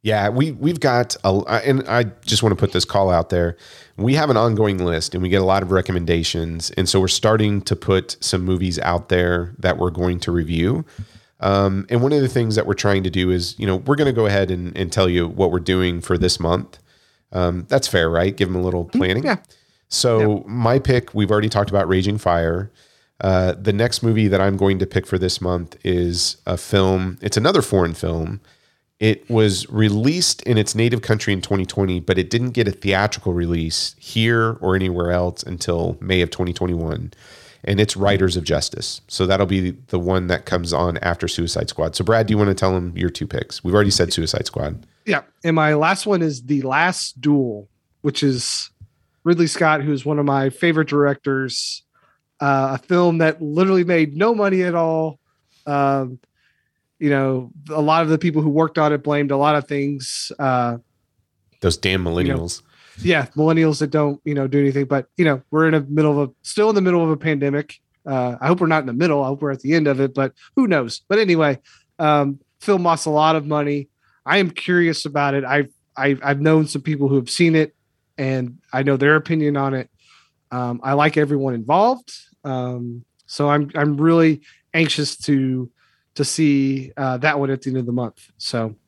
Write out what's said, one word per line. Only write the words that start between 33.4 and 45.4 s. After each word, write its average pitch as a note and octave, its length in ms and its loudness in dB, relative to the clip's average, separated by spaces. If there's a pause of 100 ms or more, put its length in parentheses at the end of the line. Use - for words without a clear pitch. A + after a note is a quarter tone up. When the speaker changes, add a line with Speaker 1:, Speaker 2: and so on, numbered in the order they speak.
Speaker 1:
here A2+ 600 0
or F#2 160 0
anywhere F2 360 -2
else F2+ 320 -2
until E2+ 580 -4
May F#2 200 2
of E2+ 100 0
twenty F2+ 220 -4
twenty-one. F2 580 -4 (520)
And G2+ 160 0
it's G#2+ 180 2
Riders F#2+ 400 2
of E2+ 60 -4
Justice. - 640 -4
So - 180 -2
that'll G2 200 2
be F#2 260 -2 (160)
the F#2 120 -2
one F2+ 280 0
that F2+ 180 -2
comes F2 280 -2
on E2+ 260 0
after E2+ 280 -2
Suicide E2+ 420 -4
Squad. D#2 260 -4
So, - 80 -2
Brad, A2 240 2
do G#2+ 60 0
you G#2+ 40 2
wanna G2+ 180 2
tell F#2 200 0
'em F2 200 -4
your F2 140 -2
two - 180 -8
picks? - 360 -8
We've F2+ 120 -2
already G2+ 160 6
said E2+ 220 0
Suicide - 340 -2
Squad. - 380 -8 (200)
Speaker 2:
Yeah. E3+ 160 -2 (220)